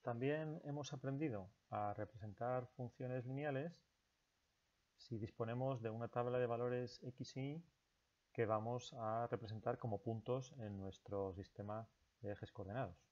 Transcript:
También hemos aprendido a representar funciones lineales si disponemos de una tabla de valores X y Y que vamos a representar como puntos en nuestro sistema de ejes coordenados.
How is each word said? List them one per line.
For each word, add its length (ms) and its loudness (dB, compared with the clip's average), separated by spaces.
También 600 2
hemos 300 -2
aprendido 580 0
a 240 2
representar 720 -2
funciones 480 -2
lineales 520 0
si 220 -6
disponemos 640 0
de 80 0
una 180 -2
tabla 320 2
de 80 6
valores 560 2
X 320 -8
y 200 -2
Y 100 -8
que 140 4
vamos 480 2
a 340 0
representar 500 0
como 240 0
puntos 580 0
en 180 -2
nuestro 560 -2
sistema 560 -6
de 100 -4
ejes 200 -6
coordenados. 440 -4